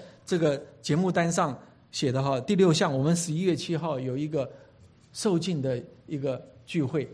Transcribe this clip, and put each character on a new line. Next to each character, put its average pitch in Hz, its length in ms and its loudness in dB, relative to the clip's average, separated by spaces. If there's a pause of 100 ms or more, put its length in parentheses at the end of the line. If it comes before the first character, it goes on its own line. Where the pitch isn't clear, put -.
(260)
这 185 100 0
个 151 240 2 (200)
节 147 160 0
目 185 160 2
单 170 180 2
上 165 280 0 (320)
写 139 200 0
的 131 120 0
哈， 135 180 0
第 202 160 0
六 180 160 6
项， 170 240 2
我 131 60 2
们 160 120 4
十 170 200 -2
一 170 80 -2
月 185 120 2
七 - 220 -4
号 147 240 -4
有 127 160 -4
一 147 100 -4
个 143 240 -2 (600)
受 185 260 0
浸 170 220 -2
的 123 220 -2 (240)
一 156 100 -8
个 131 260 -4 (220)
聚 165 180 -2
会。 131 320 -2